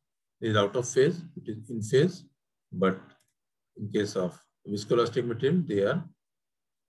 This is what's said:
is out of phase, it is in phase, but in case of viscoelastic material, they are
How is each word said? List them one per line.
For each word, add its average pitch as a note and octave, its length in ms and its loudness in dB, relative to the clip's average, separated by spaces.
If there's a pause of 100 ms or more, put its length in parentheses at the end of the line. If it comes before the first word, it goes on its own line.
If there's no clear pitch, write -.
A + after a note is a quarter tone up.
(400)
is A2 140 0
out G2+ 220 2
of B2 100 -2
phase, C#3+ 360 2 (140)
it - 120 -14
is A2 220 -10
in A2+ 100 -6
phase, C3+ 440 2 (460)
but F#2 300 0 (760)
in G#2 120 -8
case G2+ 260 -2
of F2+ 220 -4 (300)
viscoelastic A#2 580 0
material, C3+ 400 0
they G2+ 140 0
are A#2 240 0 (840)